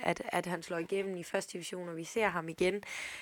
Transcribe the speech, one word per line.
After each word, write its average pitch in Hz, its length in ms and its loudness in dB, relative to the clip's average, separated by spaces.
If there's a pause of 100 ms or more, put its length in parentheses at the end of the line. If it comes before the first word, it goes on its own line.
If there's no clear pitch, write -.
(100)
at, - 120 0 (100)
at 175 140 2
han 175 160 0
slår 175 160 -2
igennem 190 380 0
i 175 60 -6
første 190 300 -2
division, 180 360 -4
og 165 80 -6
vi 165 80 -4
ser 220 240 2
ham 165 200 0
igen. 185 340 4 (400)